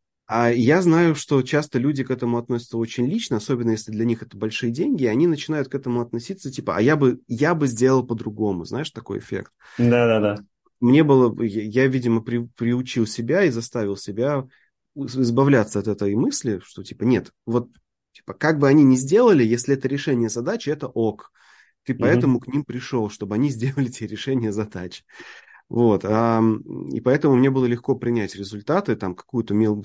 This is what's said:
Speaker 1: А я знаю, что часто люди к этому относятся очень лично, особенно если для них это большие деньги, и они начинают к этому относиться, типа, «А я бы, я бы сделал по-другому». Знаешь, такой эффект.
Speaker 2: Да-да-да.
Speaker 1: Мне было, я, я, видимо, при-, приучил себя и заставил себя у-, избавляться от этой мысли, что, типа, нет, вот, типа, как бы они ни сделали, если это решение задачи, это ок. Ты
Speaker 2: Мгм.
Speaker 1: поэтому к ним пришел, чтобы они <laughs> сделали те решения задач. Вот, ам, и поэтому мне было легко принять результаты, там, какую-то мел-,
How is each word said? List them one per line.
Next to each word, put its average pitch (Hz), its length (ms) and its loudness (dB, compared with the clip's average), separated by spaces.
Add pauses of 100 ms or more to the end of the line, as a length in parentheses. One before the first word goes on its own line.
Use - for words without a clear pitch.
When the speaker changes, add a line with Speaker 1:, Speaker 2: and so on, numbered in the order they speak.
(280)
Speaker 1:
А 117 220 2
я 123 320 4
знаю, 165 320 4
что 139 280 0
часто 147 360 -2
люди 135 240 -2
к - 80 -6
этому 123 280 -2
относятся 120 400 -6
очень 117 280 -2
лично, 185 300 -4
особенно 117 340 -2
если 110 220 -4
для 110 120 -4
них 113 200 -2
это - 120 -20
большие 110 360 -4
деньги, 175 320 -2
и - 20 2
они 127 220 2
начинают 151 400 -2
к - 80 -12
этому 123 240 -4
относиться, 120 500 -8
типа, - 260 -6
«А 101 60 0
я 147 140 4
бы, 135 320 2
я 143 260 0
бы 147 140 0
сделал 127 360 2
по-другому». 107 600 -4
Знаешь, 135 260 -8
такой 101 300 -10
эффект. - 320 -10 (260)
Speaker 2:
Да-да-да. 113 680 2 (340)
Speaker 1:
Мне 131 240 6
было, 131 380 4
я, 107 200 -4
я, 110 240 0
видимо, 120 360 0
при-, 120 340 -6
приучил 120 500 -2
себя 127 380 -2
и 160 60 4
заставил 113 460 -4
себя 131 500 -4 (480)
у-, 139 120 -8
избавляться 123 720 2
от 101 100 -4
этой 101 260 -2
мысли, 120 480 -2
что, - 200 -18
типа, - 220 -10
нет, 113 280 0 (140)
вот, 120 240 -2 (420)
типа, - 220 -16
как 156 240 0
бы 143 100 4
они 147 160 8
ни 131 120 8
сделали, 165 480 4
если 120 300 0
это 131 140 0
решение 131 400 0
задачи, 143 420 -6
это 147 160 -6
ок. 110 460 -4 (520)
Ты - 140 -4
Speaker 2:
Мгм. 123 280 4
Speaker 1:
поэтому 127 140 2
к - 80 -16
ним 143 160 -2
пришел, 120 460 -4
чтобы 104 260 -6
они 139 140 0
<laughs> - 0 -
сделали 127 380 -2
те 117 180 -10
решения 113 460 -4
задач. 98 520 -8 (640)
Вот, 113 340 2
ам, 110 540 2 (320)
и 127 100 -6
поэтому 139 360 2
мне 131 140 4
было 131 160 0
легко 120 300 -2
принять 117 400 -4
результаты, 104 600 -4
там, 90 200 -6
какую-то 113 380 -6
мел-, 107 300 2